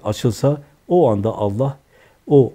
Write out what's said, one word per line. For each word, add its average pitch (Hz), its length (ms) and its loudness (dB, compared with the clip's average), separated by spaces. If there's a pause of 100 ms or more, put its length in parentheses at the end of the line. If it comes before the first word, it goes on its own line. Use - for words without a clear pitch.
açılsa 135 580 -2 (260)
o 170 220 2
anda 104 240 -2
Allah 107 440 -4 (480)
o 135 280 4